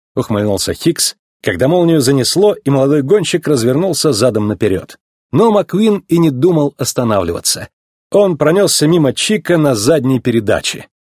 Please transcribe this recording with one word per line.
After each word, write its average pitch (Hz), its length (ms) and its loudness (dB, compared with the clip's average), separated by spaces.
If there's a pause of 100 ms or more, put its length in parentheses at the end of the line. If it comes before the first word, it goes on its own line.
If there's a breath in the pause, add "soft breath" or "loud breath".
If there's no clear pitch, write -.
(160)
ухмыльнулся 104 580 -2
Хикс, - 420 -4 (260)
когда 113 260 -2
молнию 170 340 2
занесло, 143 520 0
и - 160 -6
молодой 139 320 2
гонщик 170 460 0
развернулся 147 640 0
задом 107 360 0
наперед. 95 500 -4 (340)
Но 214 200 2
Маккуин 208 560 0
и 170 100 0
не 165 140 2
думал 147 460 0
останавливаться. 107 920 -4 (420)
Он 190 260 2
пронесся 156 500 2
мимо 156 260 2
Чика - 440 -2
на 147 180 2
задней 127 440 0
передаче. 113 680 -2 (320)